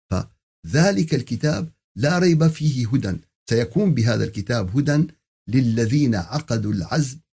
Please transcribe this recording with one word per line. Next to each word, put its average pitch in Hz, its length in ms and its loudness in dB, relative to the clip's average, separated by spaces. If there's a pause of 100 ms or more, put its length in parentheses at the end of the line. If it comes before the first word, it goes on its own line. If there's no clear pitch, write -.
(120)
فذلك 156 1040 -2
الكتاب 151 540 -4 (280)
لا 147 220 2
ريب 165 280 4
فيه 143 400 0
هدى، 101 300 -2 (320)
سيكون 143 440 2
بهذا 113 300 2
الكتاب 107 540 -4
هدى 147 300 2 (420)
للذين 117 680 2
عقدوا 104 580 -4
العزم 131 440 -4 (160)